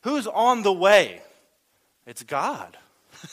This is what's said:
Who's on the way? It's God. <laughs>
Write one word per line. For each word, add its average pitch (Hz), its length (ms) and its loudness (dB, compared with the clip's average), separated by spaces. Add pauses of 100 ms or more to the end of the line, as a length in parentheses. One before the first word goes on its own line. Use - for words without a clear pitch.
Who's 262 240 -4
on 233 340 0
the 196 120 2
way? 175 480 2 (840)
It's 120 160 -18
God. 143 560 -8 (340)
<laughs> - 220 -20